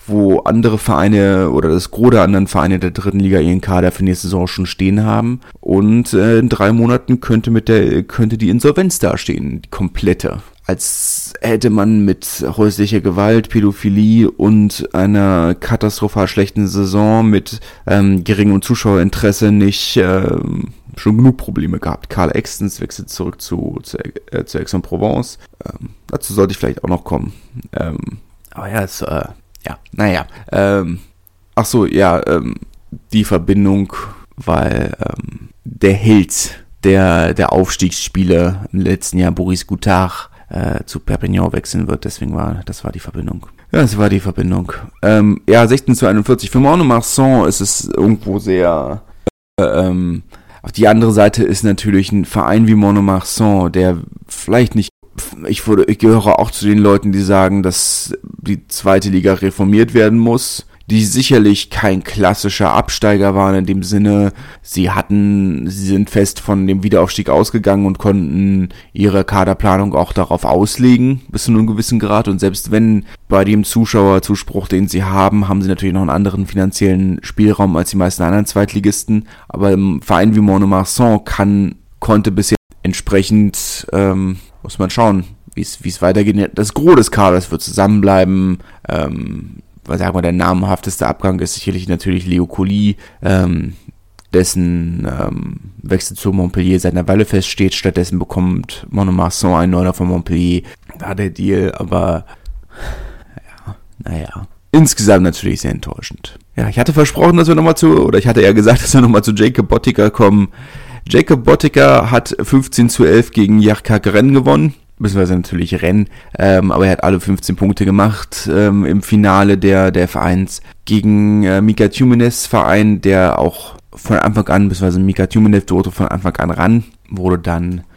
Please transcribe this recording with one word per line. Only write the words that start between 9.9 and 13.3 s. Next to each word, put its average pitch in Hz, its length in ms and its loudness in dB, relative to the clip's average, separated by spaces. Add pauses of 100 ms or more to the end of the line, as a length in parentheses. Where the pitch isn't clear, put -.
Als - 760 -6
hätte 113 300 0
man 104 340 2
mit - 420 -4 (100)
häuslicher 104 440 2
Gewalt, 101 480 0